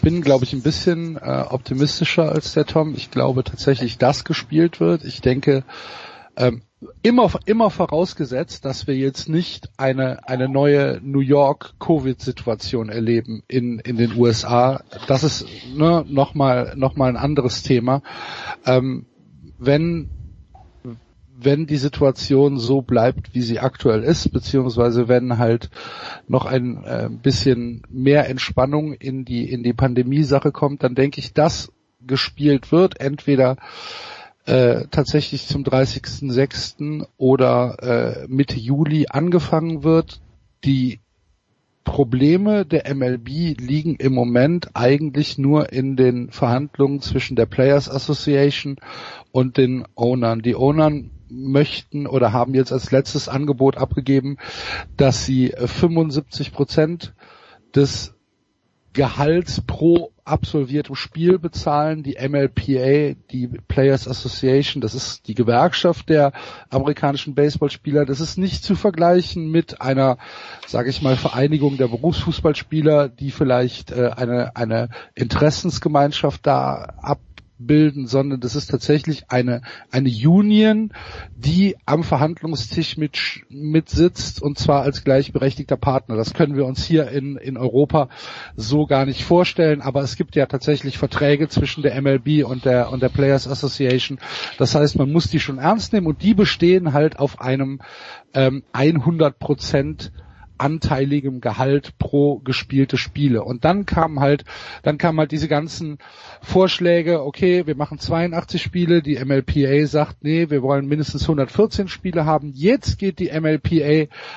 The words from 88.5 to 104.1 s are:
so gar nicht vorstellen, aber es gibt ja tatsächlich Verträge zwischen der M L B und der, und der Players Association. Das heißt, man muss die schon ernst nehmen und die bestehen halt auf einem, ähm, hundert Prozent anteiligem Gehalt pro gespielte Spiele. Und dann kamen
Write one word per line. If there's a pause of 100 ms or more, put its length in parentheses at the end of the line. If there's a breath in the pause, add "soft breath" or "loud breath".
so
gar
nicht
vorstellen,
aber
es
gibt
ja
tatsächlich
Verträge
zwischen
der
M
L
B
und
der,
und
der
Players
Association. (380 loud breath)
Das
heißt,
man
muss
die
schon
ernst
nehmen
und
die
bestehen
halt
auf
einem, (540 loud breath)
ähm, (100)
hundert
Prozent (480 soft breath)
anteiligem
Gehalt
pro
gespielte
Spiele.
Und
dann
kamen